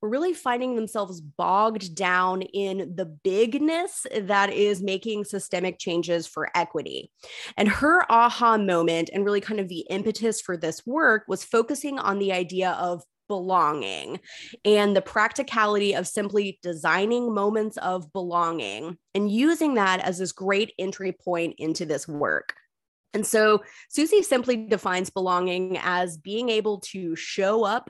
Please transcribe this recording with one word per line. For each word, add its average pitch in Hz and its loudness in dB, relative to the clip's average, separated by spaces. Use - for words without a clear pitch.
were 214 -4
really 311 0
finding 247 -2
themselves 202 -4
bogged 185 0
down 185 0
in 190 -6
the 185 -4
bigness 240 0
that 196 2
is 202 2
making 202 -4
systemic 185 -4
changes 170 -2
for - -8
equity. 139 -4
And 208 4
her 311 4
aha 233 6
moment 170 2
and 202 0
really 202 2
kind 214 -4
of 185 -4
the 170 -8
impetus 214 -2
for 180 -6
this 160 -4
work 247 2
was 190 -4
focusing 269 -2
on 196 0
the 196 0
idea 180 0
of 175 -4
belonging 151 0
and 208 6
the 190 6
practicality 214 0
of 180 -4
simply 202 -2
designing 185 0
moments 214 0
of 180 -6
belonging 165 -4
and 202 2
using 294 2
that 190 4
as 180 -4
this 185 -6
great 196 0
entry 190 -6
point 170 -4
into 160 -4
this 147 -4
work. 143 -2
And 208 0
so 214 4
Susie 330 4
simply 247 2
defines 196 0
belonging 180 0
as 180 0
being 214 -4
able 214 0
to 175 -6
show 202 0
up 208 -2